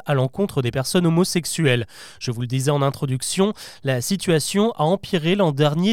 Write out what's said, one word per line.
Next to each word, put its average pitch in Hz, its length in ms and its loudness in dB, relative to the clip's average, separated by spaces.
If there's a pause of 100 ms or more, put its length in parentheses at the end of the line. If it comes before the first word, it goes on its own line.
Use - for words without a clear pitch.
à 147 80 0
l'encontre 135 480 0
des 120 80 -2
personnes 151 360 0
homosexuelles. 165 800 2 (320)
Je - 120 -8
vous 117 100 -4
le 123 60 -4
disais 131 240 -2
en 147 100 2
introduction, 139 720 0 (320)
la 131 160 -2
situation 196 720 0
a 151 120 -2
empiré 175 520 0
l'an 180 160 2
dernier. 147 300 2 (100)